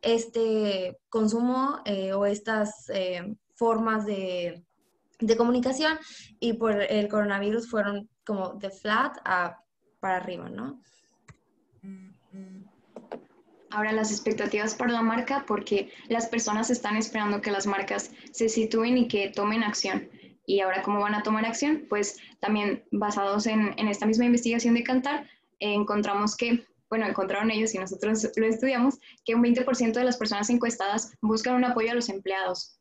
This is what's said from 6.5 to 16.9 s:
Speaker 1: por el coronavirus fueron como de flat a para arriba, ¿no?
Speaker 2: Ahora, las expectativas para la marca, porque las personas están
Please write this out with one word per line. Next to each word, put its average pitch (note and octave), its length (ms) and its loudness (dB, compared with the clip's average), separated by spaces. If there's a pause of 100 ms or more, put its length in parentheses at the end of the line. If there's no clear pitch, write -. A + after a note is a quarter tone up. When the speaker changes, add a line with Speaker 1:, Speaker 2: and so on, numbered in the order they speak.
Speaker 1:
por A3 280 0
el G#3 260 2
coronavirus G#3 640 0
fueron G3+ 400 -2 (160)
como F#3+ 300 -4
de G3 140 -8
flat G#3+ 540 -2
a F3+ 340 -2 (440)
para F#3 160 0
arriba, F3+ 320 -8
¿no? A#3 320 -12 (3000)
Speaker 2:
Ahora, G#3+ 240 -2
las A3 180 0
expectativas G#3 640 -2
para B3 160 0
la A#3 100 0
marca, A#3+ 460 0
porque G3+ 460 -2 (160)
las A#3 180 0
personas A3+ 420 -2
están G#3+ 280 0